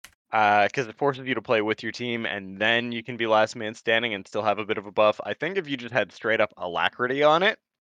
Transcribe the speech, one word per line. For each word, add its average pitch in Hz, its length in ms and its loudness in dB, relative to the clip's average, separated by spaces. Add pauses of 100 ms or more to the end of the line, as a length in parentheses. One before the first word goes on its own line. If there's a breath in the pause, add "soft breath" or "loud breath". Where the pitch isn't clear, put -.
(320)
Uh, 104 400 6
'cause 123 160 -4
it 110 80 -16
forces 135 320 -2
you 127 80 0
to 110 60 -6
play 113 200 2
with 107 220 -2
your 110 80 -8
team, 117 340 -6
and 95 320 -8
then 117 320 0
you 117 140 -8
can 123 120 -10
be 113 120 -2
last 110 260 4
man 110 180 -8
standing 113 420 0
and 95 120 -10
still 104 160 -6
have 104 160 0
a 107 60 -4
bit 101 140 -2
of 101 80 -10
a 101 40 -16
buff. 107 340 4
I 104 80 -6
think 175 240 -6
if 160 120 -6
you 139 80 -6
just 120 180 -10
had 107 160 -2
straight 110 300 -2
up 104 160 0
Alacrity 92 640 -2
on 156 220 6
it, 214 160 0 (340)